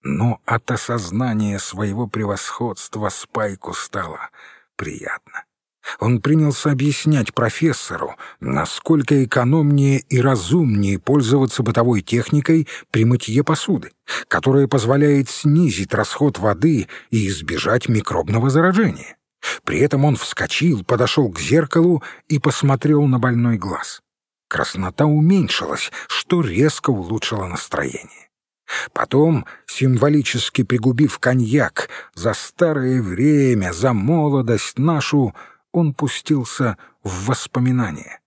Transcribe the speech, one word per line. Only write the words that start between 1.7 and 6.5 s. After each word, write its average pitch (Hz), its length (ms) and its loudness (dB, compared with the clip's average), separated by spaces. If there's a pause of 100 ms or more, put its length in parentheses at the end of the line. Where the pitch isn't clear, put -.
превосходства 107 1000 -6
Спайку 98 640 -6
стало - 560 -10 (460)
приятно. - 680 -12 (560)
Он 113 220 0
принялся 151 500 2